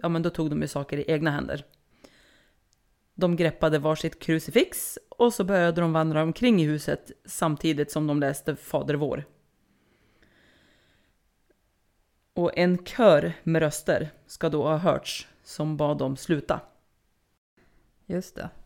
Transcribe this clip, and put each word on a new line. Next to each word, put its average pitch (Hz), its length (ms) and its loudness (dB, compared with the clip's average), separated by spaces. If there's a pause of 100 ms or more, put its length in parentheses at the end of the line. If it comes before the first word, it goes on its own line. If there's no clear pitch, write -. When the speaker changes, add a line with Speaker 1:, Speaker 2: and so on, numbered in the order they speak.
Speaker 1:
ja, 170 60 0
men 165 140 0
då 170 80 0
tog 156 200 -2
de 151 120 -2
ju 151 60 -4
saker 143 300 -6
i 143 120 -4
egna 156 200 0
händer. 143 340 -6 (1500)
De 175 220 2
greppade 156 420 2
varsitt 156 400 -2
krucifix - 800 0 (100)
och 240 260 2
så 190 100 0
började 175 360 2
de 165 120 2
vandra 160 300 2
omkring 180 400 2
i - 20 4
huset 147 460 -4 (140)
samtidigt 151 680 -2
som 151 160 -2
de 147 140 0
läste 143 360 -4
Fader 139 380 -4
vår. 143 300 -4 (3000)
Och 170 260 -2
en 180 260 2
kör 165 480 6 (100)
med 160 200 0
röster 156 480 -2 (160)
ska - 220 -4
då 151 140 -2
ha 156 140 0
hörts 156 520 -2 (140)
som 151 340 -6
bad 147 220 0
dem 135 180 -4
sluta. - 440 -2 (1500)
Speaker 2:
Just 185 280 -6
det. - 160 -10 (160)